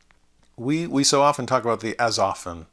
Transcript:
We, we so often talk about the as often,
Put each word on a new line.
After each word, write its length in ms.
We, 300
we 180
so 160
often 240
talk 200
about 160
the 180
as 200
often, 540